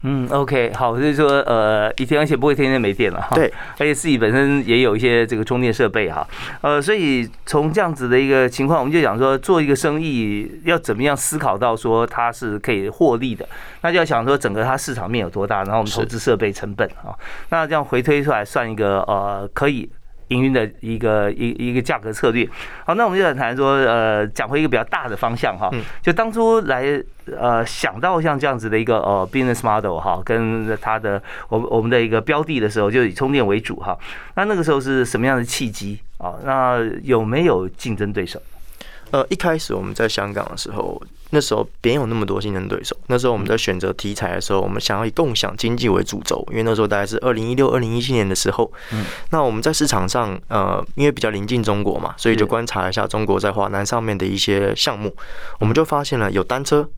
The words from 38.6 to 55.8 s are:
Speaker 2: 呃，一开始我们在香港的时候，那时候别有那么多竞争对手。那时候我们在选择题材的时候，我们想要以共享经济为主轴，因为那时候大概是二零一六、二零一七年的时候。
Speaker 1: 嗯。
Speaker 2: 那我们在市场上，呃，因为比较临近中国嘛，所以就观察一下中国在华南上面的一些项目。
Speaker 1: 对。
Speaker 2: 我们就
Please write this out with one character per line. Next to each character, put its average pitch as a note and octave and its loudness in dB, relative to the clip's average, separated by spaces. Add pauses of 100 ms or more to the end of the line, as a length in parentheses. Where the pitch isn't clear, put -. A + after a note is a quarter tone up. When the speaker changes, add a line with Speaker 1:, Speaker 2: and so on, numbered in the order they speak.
Speaker 2:
呃， C3+ 2
一 G3 -2
开 D#3+ 0
始 - -4
我 G2 -2
们 G2 -6
在 A2+ 0
香 G2+ -2
港 G2+ -4
的 - -12
时 - -8
候， F#2 -6 (300)
那 D3+ 4
时 - 0
候 G#2+ 0 (140)
别 A#2 4
有 C#3 0
那 A2+ -2
么 A2 0
多 G2 -2
竞 G2+ -4
争 F#2+ -4
对 G2 -4
手。 - -8 (120)
那 B2 2
时 B2 0
候 B2 4
我 A2 -2
们 G2+ -4
在 A2 2
选 F#2 -2
择 F#2+ -2
题 G2+ -6
材 F2+ -4
的 F#2 -4
时 - -2
候， G2 2
我 F#2+ 0
们 G2 -2
想 G2+ -2
要 A2+ -2
以 A2+ -2
共 C#3 0
享 F#2+ -2
经 A#2 0
济 A#2+ 0
为 F#2 4
主 G2 -6
轴， - -4
因 A2+ -2
为 A2+ 0
那 A2+ 2
时 G#2+ 2
候 G#2+ 4
大 G#2 0
概 G2+ 0
是 G#2+ -4
二 B2 2
零 A2+ -2
一 B2 0
六、 C3+ 4
二 B2 2
零 A2+ -2
一 A#2+ 0
七 C3 -2
年 G#2+ 2
的 F#2+ 0
时 F#2+ 0
候。 G#2+ 0 (220)
Speaker 1:
嗯。 G#2+ -4 (260)
Speaker 2:
那 D#3+ 2
我 C3 2
们 A2 -2
在 D#3 2
市 D3+ 0
场 F#2 0
上， G#2+ -2
呃， F#2+ 0 (120)
因 C#3+ 2
为 C#3+ 6
比 - -6
较 A2+ 0
临 G#2 -4
近 A#2 0
中 G#2 0
国 G2+ 0
嘛， E2 -6
所 A#2 2
以 A2+ 6
就 G#2+ 4
观 A#2 -2
察 F#2 -2
一 F#2+ -4
下 G#2 0
中 G#2+ 0
国 G2 2
在 G2+ 0
华 G2+ 0
南 G2+ -2
上 A#2 0
面 G#2+ -2
的 F#2+ -2
一 G2 -2
些 G2+ 2
项 G#2+ 0
目。 G#2 -2
Speaker 1:
对。 - -10 (420)
Speaker 2:
我 - 2
们 G#2+ 4
就 D#3+ 4